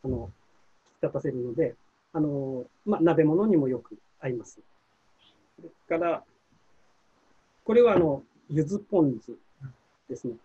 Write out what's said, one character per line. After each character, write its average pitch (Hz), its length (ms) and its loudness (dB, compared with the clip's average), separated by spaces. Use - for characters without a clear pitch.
あ 135 60 -8
の、 127 80 -4
引 - 840 -18
き - 20 -2
立 143 100 -4
た 139 80 -6
せ 156 80 -6
る 135 80 -6
の 123 180 -8
で、 - 220 -2
あ 165 80 -4
の、 135 460 -4
ま、 202 140 -2
鍋 165 220 4
物 165 240 2
に 202 100 4
も 135 120 2
よ 127 120 -2
く - 160 -20
合 135 120 -8
い - 20 -6
ま 110 120 -8
す。 - 160 -20
そ 165 60 -20
れ 165 60 -20
か 175 60 -2
ら、 165 200 -4
こ 220 100 -2
れ 240 80 8
は、 226 120 6
あ 185 40 6
の、 151 260 0
柚 151 160 0
子 190 160 -4
ポ 196 220 0
ン 127 180 0
酢 113 160 -18
で 127 80 -10
す - 100 -12
ね。 117 80 -8